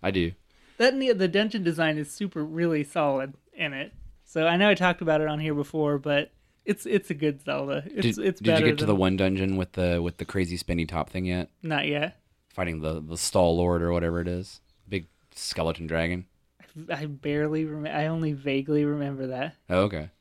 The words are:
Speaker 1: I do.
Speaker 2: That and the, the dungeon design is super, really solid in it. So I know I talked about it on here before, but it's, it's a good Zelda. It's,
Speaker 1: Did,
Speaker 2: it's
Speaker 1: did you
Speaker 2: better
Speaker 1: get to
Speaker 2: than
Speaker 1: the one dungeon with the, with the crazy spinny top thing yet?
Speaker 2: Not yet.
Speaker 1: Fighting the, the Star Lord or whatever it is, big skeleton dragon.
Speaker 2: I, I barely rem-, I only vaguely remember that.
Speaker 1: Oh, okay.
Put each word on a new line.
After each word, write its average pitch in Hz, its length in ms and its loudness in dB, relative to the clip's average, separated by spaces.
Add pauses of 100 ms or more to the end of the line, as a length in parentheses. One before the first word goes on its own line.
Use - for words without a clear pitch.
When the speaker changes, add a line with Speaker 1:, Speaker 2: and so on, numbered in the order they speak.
Speaker 1:
I 92 80 0
do. 87 220 0 (440)
Speaker 2:
That 254 160 4
and 269 80 -2
the, 262 140 4
the 190 140 2
dungeon 202 340 0
design 160 340 2
is 147 140 -6
super, 175 340 -4
really 160 400 0
solid 135 480 0 (220)
in 156 180 -4
it. 139 220 -10 (340)
So 160 200 2
I 170 80 4
know 196 120 6
I 208 60 8
talked 180 280 2
about 156 180 2
it 151 80 0
on 151 100 -4
here 156 160 -2
before, 147 440 0
but 143 340 0 (320)
it's, - 200 -2
it's - 260 0
a 180 40 -2
good 143 300 -2
Zelda. 143 420 -4
It's, 190 300 0
Speaker 1:
Did, 214 100 -2
Speaker 2:
it's 185 140 -2
Speaker 1:
did 104 80 -2
you 165 60 6
Speaker 2:
better 156 120 6
Speaker 1:
get 107 120 4
to 110 60 0
Speaker 2:
than 104 100 4
Speaker 1:
the 95 60 2
one 95 160 4
dungeon 95 400 2
with 92 180 -2
the, 87 280 2
with 87 140 -4
the - 80 -8
crazy 87 320 -2
spinny 85 280 -2
top 82 260 -4
thing 92 160 -4
yet? 90 220 -2 (140)
Speaker 2:
Not 147 240 -2
yet. 147 340 -4 (320)
Speaker 1:
Fighting 85 280 -4
the, 78 200 -2
the 78 160 -10
Star 90 340 2
Lord 87 320 4
or 85 100 2
whatever 85 280 0
it 85 60 -4
is, 90 340 -8 (280)
big 92 180 -6 (260)
skeleton 82 540 -4
dragon. 85 400 -2 (640)
Speaker 2:
I, 147 120 -6
I 156 40 -8
barely 151 580 -2
rem-, 151 220 -8
I 156 220 -2
only 160 240 -2
vaguely 143 520 0
remember 143 440 -4
that. 127 260 -6 (160)
Speaker 1:
Oh, 90 120 4
okay. 90 280 -2 (100)